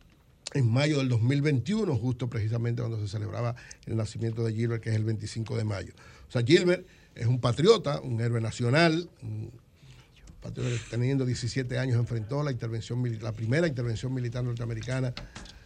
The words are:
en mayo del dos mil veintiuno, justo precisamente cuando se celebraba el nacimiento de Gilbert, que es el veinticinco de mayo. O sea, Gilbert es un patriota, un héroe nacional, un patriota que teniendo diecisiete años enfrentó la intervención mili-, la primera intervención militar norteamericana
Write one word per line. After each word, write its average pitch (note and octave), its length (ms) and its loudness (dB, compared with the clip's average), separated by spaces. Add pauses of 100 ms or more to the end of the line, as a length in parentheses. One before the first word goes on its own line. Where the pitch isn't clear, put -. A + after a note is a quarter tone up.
(540)
en B2 160 6
mayo C#3+ 280 4
del C3+ 100 2
dos A#2+ 140 2
mil C#3 200 4
veintiuno, D#3 540 2
justo B2 340 -2
precisamente A#2 520 0
cuando A2 180 -4
se G#2 80 -4
celebraba G#2+ 480 -4 (300)
el A2+ 100 -4
nacimiento A2+ 480 -2
de A2+ 100 0
Gilbert, A#2 300 -2
que A#2 60 -4
es A2 60 2
el A2 100 2
veinticinco A2 500 -4
de A2 80 -2
mayo. F#2+ 300 -4 (340)
O - 40 -20
sea, B2 120 2
Gilbert F3+ 420 6 (300)
es A#2 120 -4
un B2+ 120 2
patriota, C#3+ 640 2
un A#2+ 180 -4
héroe A#2 220 0
nacional, D#3 680 2 (120)
un A2 300 -10 (880)
patriota A#2+ 300 -4
que A2+ 180 -6
teniendo C3 360 0
diecisiete B2 520 -2
años B2+ 220 2
enfrentó A#2 440 -2
la C#3+ 80 -2
intervención A2+ 520 -4
mili-, A2+ 180 -4
la A2 120 -6
primera A#2+ 340 2
intervención B2 460 -2
militar B2 300 -4
norteamericana A#2+ 720 -4 (520)